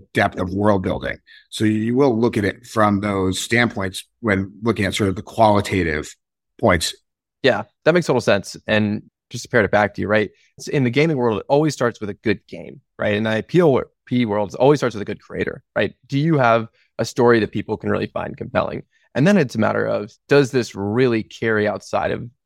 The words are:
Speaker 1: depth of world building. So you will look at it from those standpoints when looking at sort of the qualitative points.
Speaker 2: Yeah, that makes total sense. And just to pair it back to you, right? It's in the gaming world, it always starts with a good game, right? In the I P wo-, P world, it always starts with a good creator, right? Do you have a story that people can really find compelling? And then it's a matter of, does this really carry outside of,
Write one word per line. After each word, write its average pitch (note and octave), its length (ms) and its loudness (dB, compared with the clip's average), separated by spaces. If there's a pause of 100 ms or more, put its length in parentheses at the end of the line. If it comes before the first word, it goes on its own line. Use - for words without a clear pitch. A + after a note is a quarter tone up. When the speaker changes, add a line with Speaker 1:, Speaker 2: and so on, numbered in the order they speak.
(140)
Speaker 1:
depth G2+ 240 0
of F#2 160 -4
world G#2 300 2
building. - 340 -6 (320)
So - 160 -4
you A2 300 0
will C3 240 4
look A#2 180 2
at G2+ 80 0
it - 220 -4
from G#2 320 2
those G2 400 -2
standpoints G#2+ 680 -2 (140)
when G2 320 0 (100)
looking A2 240 0
at F2+ 80 -2
sort G2+ 160 0
of F#2 60 -2
the G2+ 80 -10
qualitative G2+ 880 0 (460)
points. F2+ 340 2 (480)
Speaker 2:
Yeah, B2 220 2 (220)
that D#3 80 4
makes F3 120 2
total C#3+ 160 0
sense. G2+ 360 0 (100)
And G#2+ 420 -2 (200)
just - 160 -12
to - 40 -18
pair A#2+ 140 2
it F#2 80 0
back G#2 220 2
to - 80 -8
you, F#2+ 60 -4
right? G#2 220 0 (280)
It's - 100 -16
in D3 160 0
the B2 60 2
gaming C#3+ 280 0
world, A#2 220 0
it - 80 -14
always D3 260 2
starts A#2+ 280 -4
with G2+ 80 -8
a G2 60 -10
good G2+ 320 -4
game, - 340 -18 (180)
right? G#2 160 -2
In G#2+ 80 -2
the A2 60 -2
I A2 120 -2
P D#3+ 200 2
wo-, C#3 200 4 (240)
P B2 200 0
world, G2+ 280 -4
it - 60 -12
always C#3 220 4
starts B2 120 -2
with A#2 80 -8
a G#2 40 -8
good - 160 -10
creator, - 420 -8 (100)
right? A2 220 -2 (100)
Do C#3 140 -4
you D#3 180 2
have A#2 300 4 (320)
a - 60 0
story A#2+ 340 4
that G2+ 140 -2
people G#2+ 240 -6
can G#2 120 -8
really G2+ 180 -2
find - 280 -8
compelling? - 480 -6 (320)
And C#3+ 120 2
then G3+ 100 4
it's C#3 180 -2
a A2 40 -4
matter G#2+ 260 0
of, G#2+ 260 -6 (180)
does C#3 220 4
this B2+ 240 -2
really A2 480 0
carry G#2+ 440 -2
outside G2 440 -4
of, A#2+ 180 -8 (160)